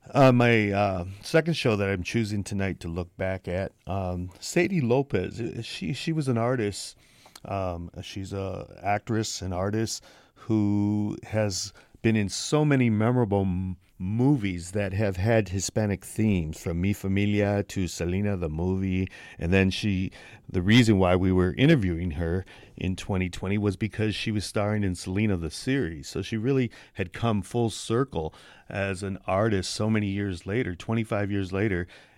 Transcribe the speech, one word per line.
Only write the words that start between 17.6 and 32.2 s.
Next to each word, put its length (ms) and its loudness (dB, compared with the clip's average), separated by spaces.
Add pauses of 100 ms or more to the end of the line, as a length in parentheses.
to 260 -4
Selena 480 -2
the 140 -4
movie. 600 -2 (260)
And 160 0
then 160 6
she, 420 0 (380)
the 140 0
reason 340 8
why 200 6
we 140 4
were 220 4
interviewing 580 2
her 340 -2 (320)
in 180 -2
twenty 340 -4
twenty 300 -4
was 160 0
because 400 -4
she 160 -4
was 120 -2
starring 400 -2
in 120 0
Selena 420 0
the 140 -6
series. 560 -4
So 160 -6
she 140 -6
really 340 0 (220)
had 200 -6
come 300 0
full 260 0
circle 640 -2 (340)
as 360 -4
an 240 -6
artist 420 2
so 180 -2
many 200 2
years 400 -4
later, 260 -2
twenty-five 560 -2
years 240 -2
later. 320 0 (320)